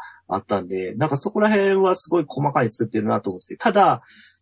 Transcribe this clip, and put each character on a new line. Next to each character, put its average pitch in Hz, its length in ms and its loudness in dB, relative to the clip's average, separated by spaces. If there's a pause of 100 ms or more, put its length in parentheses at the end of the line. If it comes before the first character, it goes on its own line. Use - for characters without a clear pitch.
(280)
あ 95 100 -2
っ - 80 -6
た 101 140 -2
ん 92 80 -8
で、 92 280 -4
な 139 100 0
ん 156 40 0
か 139 60 -2
そ 208 160 -4
こ 214 80 -2
ら 214 100 4
辺 196 260 2
は 185 200 2
す - 140 -8
ご 170 100 2
い 151 80 -2
細 143 240 -2
か 143 120 2
い 113 80 -2
作 117 140 -4
っ - 40 -8
て 113 100 -2
る - 80 -2
な 220 140 0
と - 80 -6
思 185 100 -8
っ - 20 -20
て。 - 140 -16
た - 160 0
だ、 180 300 4 (400)